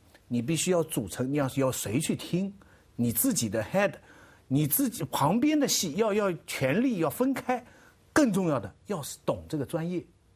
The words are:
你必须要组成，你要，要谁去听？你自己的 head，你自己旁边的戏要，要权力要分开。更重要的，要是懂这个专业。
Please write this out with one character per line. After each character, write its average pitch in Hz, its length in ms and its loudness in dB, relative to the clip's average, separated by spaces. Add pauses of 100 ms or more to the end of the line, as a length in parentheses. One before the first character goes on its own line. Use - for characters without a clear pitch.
(280)
你 120 140 -2
必 151 140 -2
须 180 160 0
要 170 120 4
组 123 240 -4
成， 127 240 -4
你 147 60 0
要， 139 180 2
要 131 160 2
谁 110 280 -2
去 156 160 0
听？ 196 360 -4 (440)
你 120 160 0
自 262 220 0
己 117 160 0
的 107 140 -2
head， 185 300 0 (540)
你 143 200 2
自 262 200 0
己 170 180 -6
旁 160 340 2
边 302 200 4
的 262 80 4
戏 151 260 -2
要， 208 200 2
要 202 180 2 (140)
权 139 360 2
力 240 180 2
要 156 100 2
分 262 240 0
开。 240 300 -4 (480)
更 277 200 6
重 185 180 2
要 135 100 2
的， 104 120 -8 (140)
要 180 160 -4
是 - 240 -12
懂 104 240 -4
这 156 80 -4
个 139 80 -2
专 165 220 -4
业。 175 180 -6 (300)